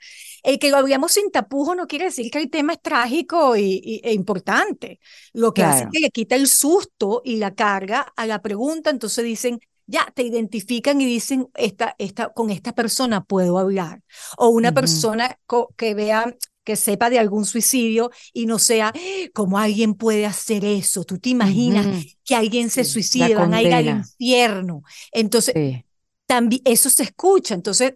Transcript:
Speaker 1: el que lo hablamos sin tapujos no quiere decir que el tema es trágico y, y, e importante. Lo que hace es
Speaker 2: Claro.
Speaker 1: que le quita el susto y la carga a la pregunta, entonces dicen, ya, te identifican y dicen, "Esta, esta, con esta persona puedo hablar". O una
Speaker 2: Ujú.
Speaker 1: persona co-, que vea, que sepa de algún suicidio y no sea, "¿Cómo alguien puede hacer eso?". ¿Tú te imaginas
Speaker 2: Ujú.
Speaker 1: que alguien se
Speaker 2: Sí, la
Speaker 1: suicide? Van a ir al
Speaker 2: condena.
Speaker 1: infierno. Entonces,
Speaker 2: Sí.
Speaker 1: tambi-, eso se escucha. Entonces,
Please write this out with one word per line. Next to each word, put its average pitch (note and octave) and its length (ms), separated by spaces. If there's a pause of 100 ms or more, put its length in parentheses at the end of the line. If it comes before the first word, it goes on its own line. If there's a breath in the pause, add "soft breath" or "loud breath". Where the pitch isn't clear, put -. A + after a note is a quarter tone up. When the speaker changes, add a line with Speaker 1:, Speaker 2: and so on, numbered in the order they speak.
(420 loud breath)
Speaker 1:
el C4+ 160
que C#4+ 120
lo C#4 80
hablamos C4+ 340
sin G4+ 180
tapujos C#4 460
no F4+ 100
quiere D4+ 200
decir C4 240
que D4 80
el D4 120
tema D4+ 240
es - 80
trágico C#4+ 760
y, F#3+ 260
y, A3 220
e A3+ 80
importante. G#3+ 880 (320 loud breath)
Lo A3+ 220
que F#3+ 100
hace C3+ 200
es G#2+ 40
Speaker 2:
Claro. - 40
Speaker 1:
que D#4+ 80
le D4+ 100
quita A#3+ 260
el C4+ 120
susto B3 760
y A#3 120
la G3 180
carga G#3 600
a A3+ 100
la G#3 160
pregunta, C#4+ 480
entonces A#3 340
dicen, A#3 360 (260)
ya, D4+ 280
te C4+ 80
identifican A#3 800
y C4 60
dicen, B3 480
"Esta, A#3 440
esta, G3+ 340
con A3+ 180
esta A#3 220
persona A3+ 520
puedo F3+ 340
hablar". F#3+ 440 (360 loud breath)
O A#3+ 100
una A#3 240
Speaker 2:
Ujú. - 0
Speaker 1:
persona G3 720
co-, A#3+ 300
que A3 180
vea, A3 420 (280)
que G#3+ 120
sepa G#3+ 340
de B3 80
algún G#3 260
suicidio A3+ 640 (220 loud breath)
y A#3 140
no A3 120
sea, A3 340 (420 loud breath)
"¿Cómo G3 240
alguien G#3+ 360
puede G#3+ 320
hacer G3+ 380
eso?". G3 400
¿Tú F3+ 140
te B3 120
imaginas G3+ 580
Speaker 2:
Ujú. F3 180 (180)
Speaker 1:
que C4 120
alguien A3+ 340
se B3 140
Speaker 2:
Sí, - 160 (140)
la B3 160
Speaker 1:
suicide? A3 60
Van F3 180
a E3+ 80
ir E3+ 120
al D#3 120
Speaker 2:
condena. - 20
Speaker 1:
infierno. G3+ 920 (300 loud breath)
Entonces, A3+ 420
Speaker 2:
Sí. C3+ 300 (420)
Speaker 1:
tambi-, A#3+ 380
eso B3 260
se - 140
escucha. F4+ 500
Entonces, G#3+ 400